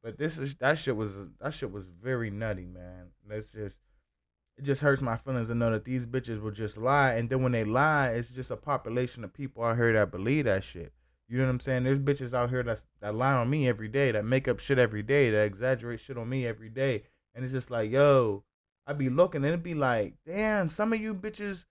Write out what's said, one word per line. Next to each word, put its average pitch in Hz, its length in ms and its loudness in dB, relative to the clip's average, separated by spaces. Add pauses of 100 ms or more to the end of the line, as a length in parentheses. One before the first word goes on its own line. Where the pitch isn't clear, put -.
But 113 160 -12
this 156 220 -2
is, 139 180 -6
that 147 220 2
shit 131 160 -2
was, 107 160 -2 (300)
that 143 120 -6
shit 113 200 -8
was 95 160 -12
very 113 420 -4
nutty, 101 360 -6
man. 90 400 -16 (200)
That's 107 220 -10
just, 104 260 -10 (840)
it 147 60 -14
just 139 180 0
hurts 143 220 4
my 117 140 -2
feelings 120 320 -4
to 117 80 -2
know 117 160 2
that 107 140 -2
these 123 200 -4
bitches 117 340 -6
will 107 120 -6
just 104 240 -8
lie. 131 380 2
And 117 140 -2
then 131 140 0
when 127 80 2
they 113 140 0
lie, 135 460 2
it's 117 180 -4
just 127 240 -10
a 107 40 -6
population 123 680 -4
of 95 100 -14
people 123 300 -8
out 117 120 2
here 117 180 6
that 101 180 4
believe 123 320 0
that 98 180 2
shit. - 300 -14 (380)
You 120 60 -4
know 131 80 2
what 131 60 2
I'm 127 100 0
saying? 127 240 -2
There's 135 140 4
bitches 139 340 0
out 123 160 2
here 127 140 0
that's, 117 240 -4 (160)
that 104 120 -4
lie 131 200 2
on 123 160 2
me 143 180 2
every 110 200 -2
day, 131 240 2
that 104 120 0
make 131 240 2
up 117 120 0
shit 135 180 2
every 110 240 4
day, 135 280 4
that 107 140 4
exaggerate 117 560 -4
shit 131 160 -12
on 117 100 -8
me 127 200 -2
every 110 240 -8
day. 127 320 0 (320)
And 127 100 -8
it's 127 80 -6
just 127 180 -4
like, 113 200 0
yo, 127 540 6 (420)
I 143 80 -6
be 135 160 0
looking 156 340 4
and 147 80 2
it 170 100 -2
be 170 120 -8
like, 123 400 0 (100)
"Damn, 202 460 0
some 220 240 0
of 214 80 -2
you 220 120 -4
bitches 196 560 -8